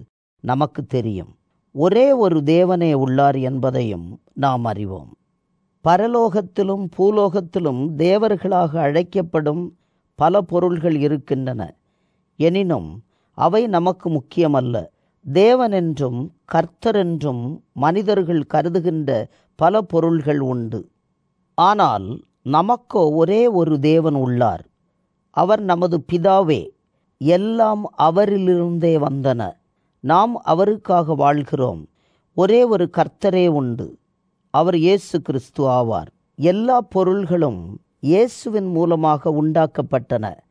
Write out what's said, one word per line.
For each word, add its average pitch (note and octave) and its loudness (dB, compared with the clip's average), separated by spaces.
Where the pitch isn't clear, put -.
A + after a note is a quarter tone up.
நமக்கு C#3 -4
தெரியும். G#2+ -6
ஒரே F#3 2
ஒரு F#3+ 2
தேவனே E3+ 2
உள்ளார் C3+ 2
என்பதையும் B2 -4
நாம் C3 -2
அறிவோம். F#2+ -8
பரலோகத்திலும் G3 0
பூலோகத்திலும் F#3 0
தேவர்களாக F#3 0
அழைக்கப்படும் D#3+ -2
பல F3+ 2
பொருள்கள் F3 -2
இருக்கின்றன. C3+ -4
எனினும் D#3+ 0
அவை F3 2
நமக்கு F3+ -2
முக்கியமல்ல. C#3+ 0
தேவனென்றும் E3+ 0
கர்த்தரென்றும் E3 -2
மனிதர்கள் F3 0
கருதுகின்ற D#3+ -2
பல G3+ 2
பொருள்கள் D#3+ 0
உண்டு. A#2 -6
ஆனால் E3 2
நமக்கோ F#3 0
ஒரே F3 2
ஒரு E3+ 2
தேவன் D#3 2
உள்ளார். A#2+ 0
அவர் G#3 2
நமது F3 0
பிதாவே. E3+ 2
எல்லாம் G#3 0
அவரிலிருந்தே F3 2
வந்தன. C3+ -2
நாம் G3 2
அவருக்காக F3+ 0
வாழ்கிறோம். C#3 -2
ஒரே F#3+ 4
ஒரு F#3+ 0
கர்த்தரே F3+ 0
உண்டு. B2 -2
அவர் E3+ 2
இயேசு F3+ 0
கிறிஸ்து C#3 -6
ஆவார். A2+ -2
எல்லா G#3+ 2
பொருள்களும் F3 -2
இயேசுவின் G#3 0
மூலமாக D#3+ 0
உண்டாக்கப்பட்டன. D3 -2